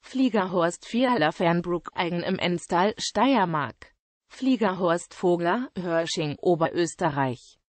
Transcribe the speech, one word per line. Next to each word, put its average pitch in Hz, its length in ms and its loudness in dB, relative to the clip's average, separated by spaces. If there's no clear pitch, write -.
Fliegerhorst 190 800 0
Fiala 233 460 2
Fernbruck 175 640 0
Eigen 175 260 -2
im 190 160 -2
Enstal, 175 640 0
Steiermark. 185 960 0
Fliegerhorst 185 880 0
Vogler, 180 600 0
Hörsching, 165 640 -2
Oberösterreich. 160 1160 -2